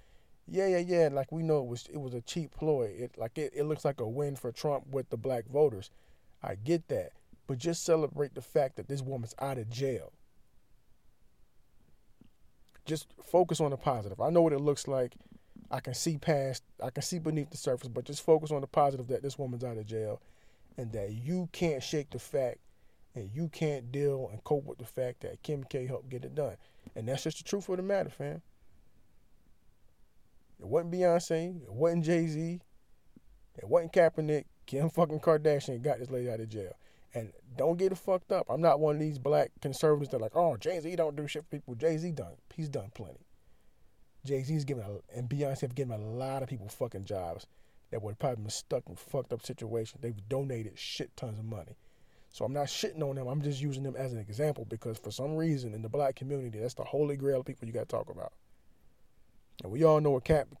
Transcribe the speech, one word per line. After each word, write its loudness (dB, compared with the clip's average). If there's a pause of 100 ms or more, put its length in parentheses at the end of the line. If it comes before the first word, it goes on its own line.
(480)
Yeah, 2
yeah, 4
yeah. 6
Like, -2
we -2
know 4
it -2
was, -8
it -6
was -6
a -6
cheap -6
ploy. 2 (120)
It, -8
like, -6
it, -4
it 2
looks 0
like 0
a -2
win -2
for -6
Trump -2
with -2
the -2
black -2
voters. 4 (500)
I -4
get 0
that. -2 (340)
But -4
just -2
celebrate 2
the -8
fact 2
that -8
this -4
woman's -6
out -2
of -6
jail. -2 (2750)
Just -4 (160)
focus 4
on 4
the -2
positive. -2
I 2
know 8
what 6
it 2
looks 2
like. 0 (580)
I -2
can -6
see 0
past, 0 (200)
I -2
can -4
see -4
beneath 0
the -10
surface, -2
but -6
just -8
focus 6
on 0
the -4
positive 4
that 0
this -6
woman's -4
out -4
of -6
jail -4 (560)
and -6
that -4
you -2
can't 0
shake -4
the -8
fact -2 (560)
and -6
you -2
can't -2
deal 0
and -10
cope 0
with -12
the -12
fact -6
that -10
Kim -4
K -6
helped -6
get -8
it -12
done. -2 (380)
And -6
that's -2
just -4
the -14
truth -4
of 0
the -4
matter, 0
fam. -8 (2250)
It -14
wasn't 0
Beyonce. 2
It -14
wasn't 4
Jay-Z. 2 (960)
It -12
wasn't 4
Kaepernick. 6 (200)
Kim 0
fucking 2
Kardashian 4
got 0
this -8
lady -2
out -4
of -6
jail. -8 (380)
And -6 (260)
don't 4
get 2
it -2
fucked 0
up. 2
I'm 0
not 8
one 4
of 0
these -2
black 4 (100)
conservatives 2
that 0
like, -2
"Oh, 4
Jay-Z -4
don't 2
do -4
shit -6
for -20
people." -8
Jay-Z 2
done. -6 (180)
He's -4
done -4
plenty. -14 (1000)
Jay-Z's 0
given -4
a, -10
and -4
Beyonce -2
have 0
given -2
a -4
lot -2
of -4
people -8
fucking -4
jobs -4 (420)
that -4
would -4
have -10
probably 0
been -8
stuck -4
in -12
fucked -4
up -4
situations. -6
They've -8
donated -4
shit -8
tons -8
of -6
money. -10 (520)
So -4
I'm 0
not 0
shitting -4
on -2
them. -4
I'm 0
just -2
using -2
them -4
as -4
an -6
example -2
because -6
for -10
some -4
reason 0
in -6
the -6
black 2
community, -4
that's -4
the -6
holy 2
grail 2
of -4
people -8
you -6
gotta -2
talk -2
about. -8 (1300)
And -10
we 2
all 10
know 4
what 2
Cap, 4 (120)